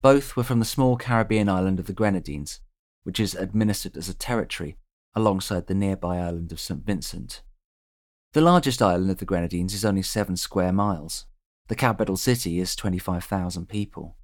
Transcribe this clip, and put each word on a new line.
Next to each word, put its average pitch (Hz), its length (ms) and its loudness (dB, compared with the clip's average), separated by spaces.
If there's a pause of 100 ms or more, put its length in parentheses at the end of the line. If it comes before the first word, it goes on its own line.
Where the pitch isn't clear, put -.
Both 135 360 6
were 123 60 0
from 120 160 2
the 110 60 2
small 127 300 2
Caribbean 110 540 2
island 92 320 2
of - 40 -6
the 98 60 -10
Grenadines, 87 720 -2 (420)
which 90 160 -6
is 101 160 0
administered 101 640 0
as 85 100 -10
a 95 60 -8
territory 90 640 -4 (380)
alongside 98 520 0
the 95 80 0
nearby 92 440 0
island 85 340 -6
of 80 80 -10
Saint 73 240 -8
Vincent. - 560 -6 (880)
The 151 80 4
largest 165 420 6
island 92 300 4
of 90 60 -2
the 95 80 -8
Grenadines 90 480 -2
is 101 100 -4
only 98 180 2
seven 95 360 -2
square 90 340 0
miles. 95 540 -2 (420)
The 110 80 -4
capital 107 400 0
city 107 420 0
is 90 160 -2
twenty-five 90 520 -2
thousand 90 420 -4
people. 98 560 -8